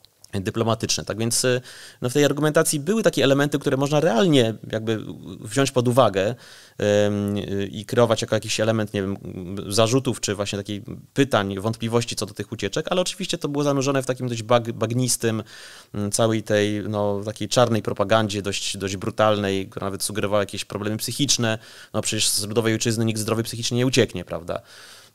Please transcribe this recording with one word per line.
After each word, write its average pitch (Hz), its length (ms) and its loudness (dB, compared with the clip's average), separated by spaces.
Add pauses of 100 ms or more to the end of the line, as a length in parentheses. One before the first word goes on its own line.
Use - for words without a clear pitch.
(340)
dyplomatyczne. 110 720 0
Tak 101 120 -4
więc, 117 280 0
y, 127 160 2 (400)
no, 123 80 -2
w 127 40 -4
tej 147 120 6
argumentacji 151 540 2
były 208 240 0
takie - 200 2
elementy, 139 360 4
które 139 180 0
można 143 220 2
realnie 165 540 4 (180)
jakby 110 320 -2 (360)
wziąć 120 320 0
pod 123 160 2
uwagę, 113 480 4 (720)
ym, 101 300 0
y, 98 340 -4
i 98 140 -10
kreować 113 360 4
jako 110 140 0
jakiś 107 240 -2
element, 110 340 0
nie 101 80 0
wiem, 98 160 -4 (500)
zarzutów, 113 540 2
czy 104 140 -2
właśnie 101 220 -4
takich 101 260 -8 (300)
pytań, 101 460 2
wątpliwości 113 560 -2
co 107 100 -6
do 107 80 -10
tych - 180 -10
ucieczek, 104 380 -4
ale 185 120 2
oczywiście 180 360 -4
to 151 120 -4
było 143 140 -2
zanurzone 139 400 2
w - 20 -12
takim 127 220 -4
dość 117 160 -6
bag-, 120 280 2
bagnistym, 113 720 0 (500)
mm, 101 180 -4
całej 110 320 2
tej, 104 460 2
no, 104 360 -2
takiej 107 240 -6
czarnej 113 320 2
propagandzie, 104 600 0
dość, 98 360 -4
dość 98 200 -4
brutalnej, 101 720 0
która - 160 -8
nawet 98 180 -6
sugerowała 104 380 0
jakieś 98 240 -6
problemy 104 320 -6
psychiczne. 117 600 0 (340)
No, 107 80 0
przecież 107 280 0
z - 160 -2
ludowej 110 280 2
ojczyzny 113 320 0
nikt 110 140 0
zdrowy 110 240 0
psychicznie 117 340 -4
nie 123 100 2
ucieknie, 110 380 2
prawda? 87 360 -8 (540)